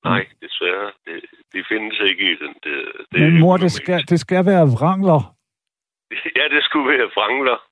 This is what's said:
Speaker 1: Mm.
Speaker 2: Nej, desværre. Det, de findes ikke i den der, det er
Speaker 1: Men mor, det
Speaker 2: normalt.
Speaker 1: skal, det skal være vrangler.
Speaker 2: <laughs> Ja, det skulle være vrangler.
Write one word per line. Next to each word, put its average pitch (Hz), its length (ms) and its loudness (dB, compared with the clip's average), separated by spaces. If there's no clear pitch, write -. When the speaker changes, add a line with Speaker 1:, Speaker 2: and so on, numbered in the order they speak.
Speaker 1:
Mm. 85 60 -6
Speaker 2:
Nej, 95 140 0
desværre. 92 420 -6
Det, 85 100 -14
de 95 60 -6
findes 110 240 -6
ikke 95 240 -2
i - 100 -2
den 73 100 -12
der, 73 140 -8
det - 100 -2
er 151 100 6
Speaker 1:
Men 165 120 6
mor, 180 140 6
det 175 40 0
Speaker 2:
normalt. 180 100 0
Speaker 1:
skal, 180 180 -2
det 170 80 2
skal 185 260 0
være 180 200 4
vrangler. 180 440 2
Speaker 2:
<laughs> 127 280 -4
Ja, 143 60 2
det 147 80 2
skulle 143 240 0
være 120 180 0
vrangler. 120 420 0